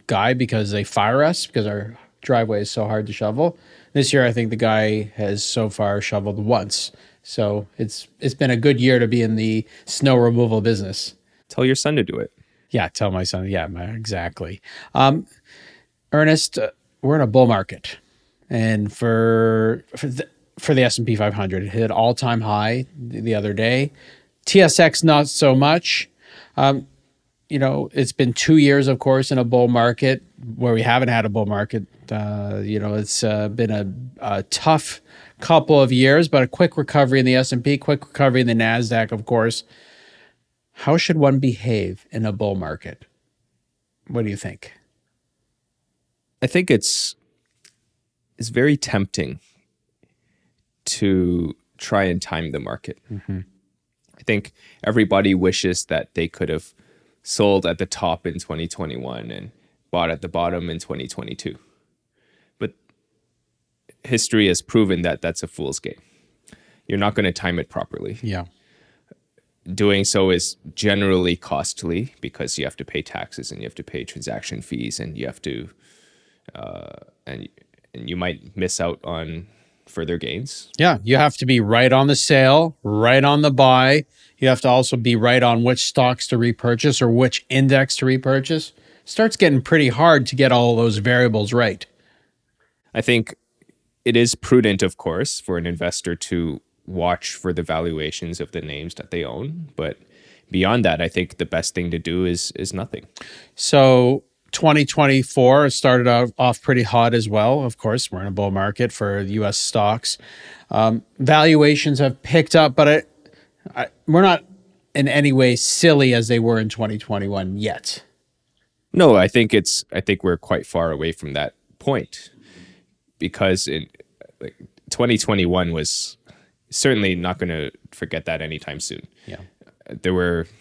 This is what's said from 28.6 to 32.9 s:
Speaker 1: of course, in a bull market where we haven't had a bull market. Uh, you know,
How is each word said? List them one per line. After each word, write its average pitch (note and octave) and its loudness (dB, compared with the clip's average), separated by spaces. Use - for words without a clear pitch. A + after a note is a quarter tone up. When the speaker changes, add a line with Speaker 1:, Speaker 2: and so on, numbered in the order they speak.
Speaker 1:
of C3 2
course, C3 2
in C3+ 0
a B2 2
bull B2 4
market A#2+ 2
where A#2+ 0
we A2+ 2
haven't A#2+ 2
had A#2 0
a G#2+ -4
bull G#2+ -2
market. G#2 -4
Uh, G#2 -6
you G#2 -4
know, G#2 -4